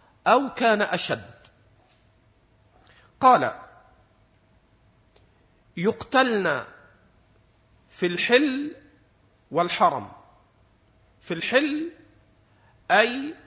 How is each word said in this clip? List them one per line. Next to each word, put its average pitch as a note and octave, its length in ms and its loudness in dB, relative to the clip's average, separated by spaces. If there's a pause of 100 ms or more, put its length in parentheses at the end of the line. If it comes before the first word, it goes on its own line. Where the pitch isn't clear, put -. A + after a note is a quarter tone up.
(280)
أو B3+ 220 4
كان G#3+ 320 0
أشد. D3 500 -4 (1900)
قال: F3+ 320 4 (2250)
"يقتلن G3 840 0 (1300)
في - 160 -6
الحل C4 720 0 (760)
والحرم". D#3 600 0 (1120)
في - 120 -10
الحل C#4+ 580 -2 (1000)
أي A#3+ 440 0 (100)